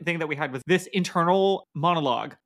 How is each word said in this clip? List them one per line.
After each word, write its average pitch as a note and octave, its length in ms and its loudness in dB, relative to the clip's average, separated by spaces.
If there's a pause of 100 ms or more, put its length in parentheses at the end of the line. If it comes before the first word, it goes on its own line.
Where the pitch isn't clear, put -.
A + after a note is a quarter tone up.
thing E3+ 160 -2
that D#3+ 80 -2
we D3+ 80 -6
had C#3 160 -4
was C3 160 -8
this F#3 200 2
internal F#3 880 2
monologue C#3+ 600 0 (100)